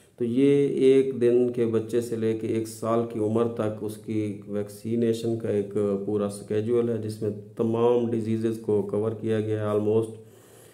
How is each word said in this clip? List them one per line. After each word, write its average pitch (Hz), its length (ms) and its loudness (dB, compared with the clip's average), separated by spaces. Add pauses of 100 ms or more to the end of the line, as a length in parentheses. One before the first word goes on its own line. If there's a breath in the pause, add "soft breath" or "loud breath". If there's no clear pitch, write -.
(200 loud breath)
तो 120 60 0
ये 139 420 4
एक 135 520 4
दिन 123 300 4
के 120 160 0
बच्चे 110 360 0
से 113 160 -6
लेके 110 300 -2
एक 110 200 -2
साल 117 360 0
की 117 160 -6
उम्र 110 240 2
तक 110 400 -2
उसकी 107 640 -6
वैक्सीनेशन 113 880 -2
का 110 120 -4
एक 101 280 0
पूरा 101 520 0
schedule 110 600 -2
है, 110 120 -2
जिसमें 107 300 -6
तमाम 117 760 0
diseases 110 500 0
को 104 260 0
cover 107 260 -2
किया 110 300 -2
गया 107 320 -2
है 107 60 2
almost। 107 320 2 (640 loud breath)